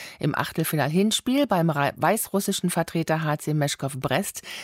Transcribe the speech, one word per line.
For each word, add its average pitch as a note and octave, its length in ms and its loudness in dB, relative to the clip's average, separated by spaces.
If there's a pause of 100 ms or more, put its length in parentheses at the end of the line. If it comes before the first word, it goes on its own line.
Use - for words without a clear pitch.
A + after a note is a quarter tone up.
(200)
Im D3+ 140 0
Achtelfinal-Hinspiel G3 1120 0
beim E3+ 220 4
Ra-, C#3+ 280 2
weißrussischen F#3+ 720 0
Vertreter E3 540 0
H D3+ 160 0
C D3+ 140 -2
Meschkow C#3+ 440 0
Brest C#3 440 -2 (220)